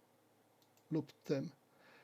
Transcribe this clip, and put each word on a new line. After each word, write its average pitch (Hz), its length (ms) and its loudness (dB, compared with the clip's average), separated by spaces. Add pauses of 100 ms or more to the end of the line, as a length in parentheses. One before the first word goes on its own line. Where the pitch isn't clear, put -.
(920)
lub 156 220 0 (120)
tym 156 260 0 (540)